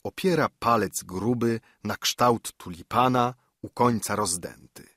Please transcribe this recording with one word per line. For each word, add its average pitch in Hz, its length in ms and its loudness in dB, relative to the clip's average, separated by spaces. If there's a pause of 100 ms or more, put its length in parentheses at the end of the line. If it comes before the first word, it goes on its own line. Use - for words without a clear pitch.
opiera 156 460 0 (100)
palec 110 440 0
gruby 113 560 -2 (240)
na 104 140 -6
kształt - 600 0
tulipana 123 760 0 (280)
u - 80 -12
końca 117 460 0
rozdęty. - 800 -6